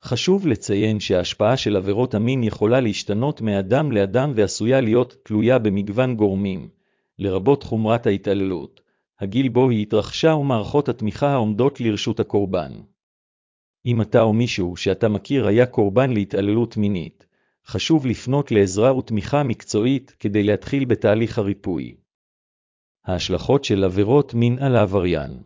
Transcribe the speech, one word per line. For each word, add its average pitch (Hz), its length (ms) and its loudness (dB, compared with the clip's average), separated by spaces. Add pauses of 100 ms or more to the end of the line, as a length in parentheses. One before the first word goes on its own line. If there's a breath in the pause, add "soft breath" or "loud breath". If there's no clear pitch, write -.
חשוב 180 440 0
לציין 107 520 0
שההשפעה 104 580 0
של 104 180 -2
עבירות 101 380 -2
המין 120 300 0
יכולה 110 360 2
להשתנות 113 640 -2
מאדם 110 500 0
לאדם 113 440 0
ועשויה 110 460 2
להיות 120 420 0
תלויה 110 360 2
במגוון 104 560 -2
גורמים, 98 540 -2 (500)
לרבות 98 440 0
חומרת 113 440 -2
ההתעללות, 98 760 -4 (380)
הגיל 113 300 -2
בו 123 200 2
היא 113 120 0
התרחשה 107 540 0
ומערכות 143 540 -2
התמיכה 113 400 -2
העומדות 120 520 0
לרשות 107 380 -2
הקורבן. 95 520 -2 (1120)
אם 120 160 2
אתה 110 200 4
או 110 120 4
מישהו 95 440 0
שאתה 98 320 0
מכיר 107 380 0
היה 113 180 4
קורבן 117 440 0
להתעללות 104 680 0
מינית, 101 480 -4 (400)
חשוב 151 400 0
לפנות 131 460 -2
לעזרה 104 440 4
ותמיכה 113 480 -2
מקצועית 123 760 -2
כדי 104 240 0
להתחיל 104 420 0
בתהליך 110 520 0
הריפוי. 95 580 -4 (1080)
ההשלכות 92 580 -2
של 98 200 0
עבירות 104 500 2
מין 120 260 0
על 135 160 0
העבריין. 87 720 0